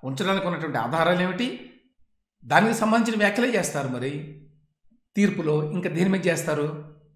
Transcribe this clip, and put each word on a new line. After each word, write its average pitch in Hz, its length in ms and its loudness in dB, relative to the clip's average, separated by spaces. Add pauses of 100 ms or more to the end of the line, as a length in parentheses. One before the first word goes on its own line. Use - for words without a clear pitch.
ఉంచడానికి 185 440 -2
ఉన్నటువంటి 156 300 -4
ఆధారాలు 165 440 2
ఏమిటి, 180 500 -4 (720)
దానికి 180 280 4
సంబంధించిన 220 440 2
వ్యాఖ్యలే 208 420 2
చేస్తారు 147 280 -4
మరి 135 500 -8 (800)
తీర్పులో. 156 560 2
ఇంకా 180 180 -4
దేని 170 200 2
మీద 190 180 2
చేస్తారు? 151 640 -2 (240)